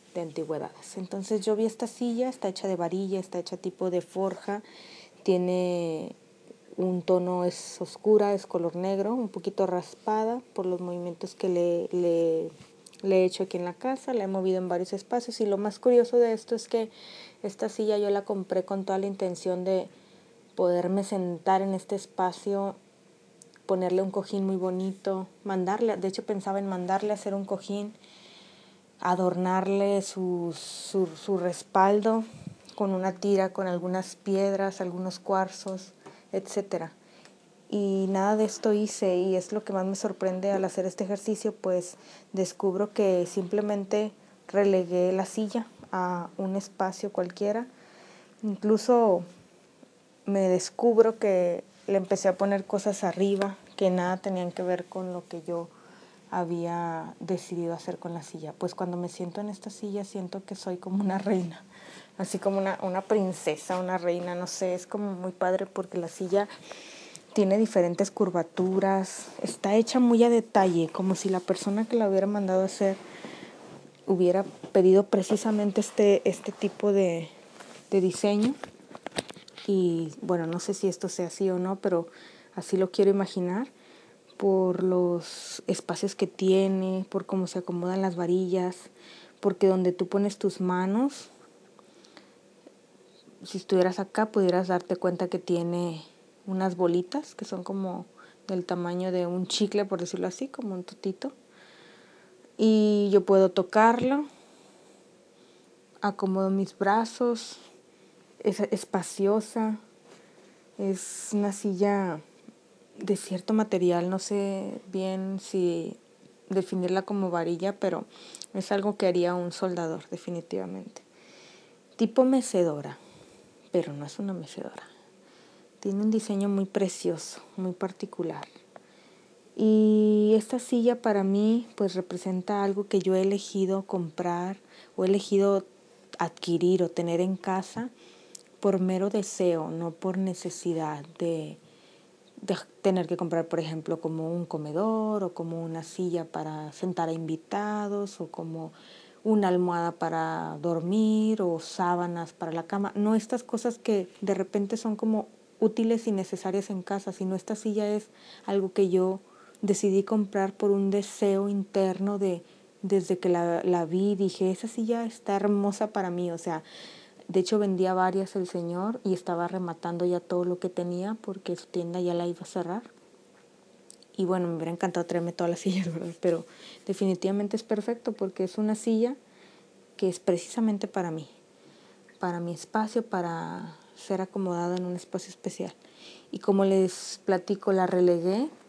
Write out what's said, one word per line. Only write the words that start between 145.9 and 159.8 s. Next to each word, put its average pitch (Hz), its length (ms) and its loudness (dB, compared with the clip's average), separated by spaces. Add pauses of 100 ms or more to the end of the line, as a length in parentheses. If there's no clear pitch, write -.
para 156 480 -8
sentar 180 360 -4
a 165 40 -2
invitados 202 1080 -4
o 165 80 -8
como 160 440 -10 (500)
una 214 260 4
almohada 175 440 2
para 160 720 -4
dormir 214 800 2
o 170 180 0
sábanas 175 720 -2
para 165 180 -8
la 165 140 -4
cama. 202 320 -2
No 208 180 4
estas 226 300 0
cosas 233 340 -4
que 196 300 0 (120)
de 196 140 0
repente 202 440 -2
son 214 180 -2
como 220 320 0 (320)
útiles 226 460 2
y 220 60 0
necesarias 190 580 -4
en 185 120 -6
casa, 196 300 -6
sino 190 240 -4
esta 220 200 -6
silla 208 380 -2
es 208 140 -4 (380)
algo 196 260 0
que 196 160 4
yo 185 320 2 (420)
decidí 196 400 4